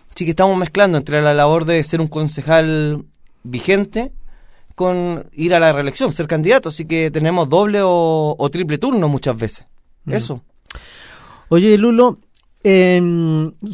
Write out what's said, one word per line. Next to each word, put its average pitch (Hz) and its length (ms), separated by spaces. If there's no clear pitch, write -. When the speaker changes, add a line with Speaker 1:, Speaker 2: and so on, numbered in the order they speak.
Speaker 1:
Así - 80
que 165 80
estamos 185 260
mezclando 185 400
entre 147 240
la 147 120
labor 151 320
de 160 180
ser 160 160
un 160 80
concejal 156 960
vigente 196 680
con 180 580
ir 170 220
a 165 40
la 160 120
reelección, 143 400
ser 151 160
candidato. 170 420
Así 156 160
que 160 260
tenemos 160 360
doble 202 360
o, 160 540
o 139 120
triple 151 280
turno 214 300
muchas 135 300
veces. 113 280
Speaker 2:
Mm. 143 80
Speaker 1:
Eso. 120 300
Speaker 2:
Oye, 208 280
Lulo, 226 400
em, 175 880